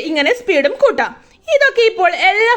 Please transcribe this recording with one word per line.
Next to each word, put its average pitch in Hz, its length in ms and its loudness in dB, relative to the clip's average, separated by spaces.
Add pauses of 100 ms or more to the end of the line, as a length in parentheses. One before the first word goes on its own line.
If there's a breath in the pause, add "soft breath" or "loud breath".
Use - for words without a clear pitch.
ഇങ്ങനെ 302 320 -2
സ്പീഡും 294 420 -2
കൂട്ടാം. 254 300 0 (400 soft breath)
ഇതൊക്കെ 539 380 2
ഇപ്പോൾ 359 200 0 (200)
എല്ലാ 453 260 2